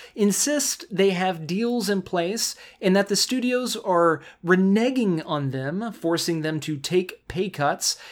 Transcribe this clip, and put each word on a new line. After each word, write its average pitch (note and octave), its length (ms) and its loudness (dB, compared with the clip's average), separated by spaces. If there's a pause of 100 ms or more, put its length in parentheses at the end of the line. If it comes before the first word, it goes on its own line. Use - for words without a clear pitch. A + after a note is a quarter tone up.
(160)
insist C#4 760 0
they G3 200 2
have F3+ 360 -2
deals A3 420 -2
in G3 140 0
place F#3 540 -4 (240)
and F#3+ 160 4
that G3 120 2
the G3+ 60 0
studios B3 640 0
are E3+ 440 4 (240)
reneging G3 800 4
on D3 260 -2
them, D#3 420 -6
forcing E3 480 -2
them D#3 200 -2
to D3+ 160 -6
take F3+ 520 -4
pay F#3 220 -4
cuts D3 460 -2 (160)